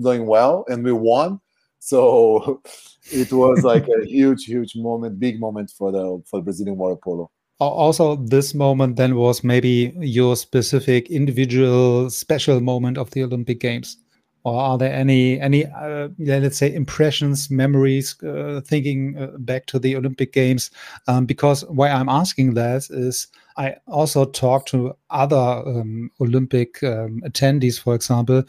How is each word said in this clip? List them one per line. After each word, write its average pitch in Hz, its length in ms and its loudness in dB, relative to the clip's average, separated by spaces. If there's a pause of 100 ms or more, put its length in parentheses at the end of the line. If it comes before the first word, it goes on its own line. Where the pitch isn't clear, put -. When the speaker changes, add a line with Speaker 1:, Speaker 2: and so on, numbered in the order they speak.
Speaker 1:
going 123 240 0
well 110 420 4
and 120 160 -6
we 127 80 0
won. 123 480 0 (400)
So 123 800 4 (260)
<laughs> - 240 -20
it 131 200 -4
was 127 320 4
like 117 240 2
a 110 180 0
huge, 135 400 2
huge 117 300 -6
moment, 117 440 -6
big 117 200 -4
moment 107 320 -8
for 98 200 -4
the, 92 380 -4
for 98 120 -6
Brazilian 95 360 -6
water 92 180 -2
polo. 85 340 -8 (320)
Speaker 2:
Al-, 143 80 2
also, 156 460 2
this 139 400 0
moment 135 400 2
then 127 200 2
was 120 280 2
maybe 123 560 2
your 123 360 2
specific 123 760 0
individual 127 1000 2
special 139 520 0
moment 123 360 -2
of 131 140 -8
the 131 120 -4
Olympic 120 360 -4
Games? 120 380 -6 (480)
Or 120 160 -2
are 131 160 0
there 131 160 -2
any, 131 460 2
any, 143 280 2
uh, 147 500 -10
yeah, 139 220 -2
let's 139 180 -2
say, 143 160 0
impressions, 143 760 -2
memories, 135 760 0
uh, 147 420 -8
thinking, 139 520 -4
uh, 135 100 -8 (100)
back 127 300 -8
to 135 120 -4
the 131 160 0
Olympic 131 380 -4
Games? 127 360 2 (380)
Um, 127 180 2
because 143 440 0
why 143 200 2
I'm 131 200 0
asking 135 460 0
that 120 340 -2
is 127 380 -6 (280)
I 135 200 -6 (120)
also 147 380 0
talked 135 440 0
to 127 280 -2 (140)
other, 147 240 0 (300)
um, 117 540 -6
Olympic, 127 640 0
um, 113 420 -6
attendees, 135 540 2
for 120 160 0
example, 120 540 2